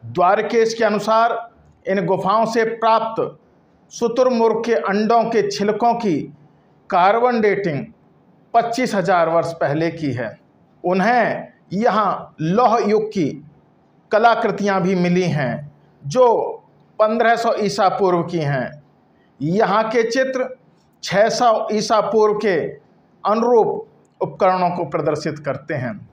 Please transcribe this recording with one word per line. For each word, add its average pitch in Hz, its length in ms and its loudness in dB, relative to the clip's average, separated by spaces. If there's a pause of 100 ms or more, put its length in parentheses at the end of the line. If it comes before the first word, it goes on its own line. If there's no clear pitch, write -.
द्वारकेश 214 720 0
के 233 100 -2
अनुसार 220 540 0 (480)
इन 190 200 0
गुफाओं 196 400 0
से 226 180 0
प्राप्त 226 600 0 (680)
शुतुरमुर्ग 226 720 0
के 233 100 0
अंडों 214 500 0
के 226 260 0
छिलकों 214 460 0
की 202 200 -2 (760)
कार्बन 226 500 2
डेटिंग 175 440 0 (720)
पच्चीस 233 400 0
हजार 180 340 2
वर्ष 165 240 0
पहले 160 380 -2
की 151 220 -6
है। 117 160 -6 (560)
उन्हें 190 680 0 (200)
यहाँ 208 680 -2
लौह 208 400 2
युग 208 280 0
की 175 180 -2 (840)
कलाकृतियाँ 202 680 2
भी 185 120 0
मिली 175 280 0
हैं, 147 500 -4 (320)
जो 196 580 0 (360)
पन्द्रह 226 380 2
सौ 226 200 -2
ईसा 202 340 0
पूर्व 180 320 0
की 175 160 -4
हैं। 139 440 -4 (580)
यहाँ 185 500 0
के 233 120 0
चित्र 262 460 -2 (540)
छह 202 260 2
सौ - 440 2
ईसा 214 300 2
पूर्व 214 360 2
के 202 180 0 (680)
अनुरूप 226 960 0
उपकरणों 185 500 0
को 175 160 -6
प्रदर्शित 160 520 -4
करते 143 360 -8
हैं। 120 240 -6 (140)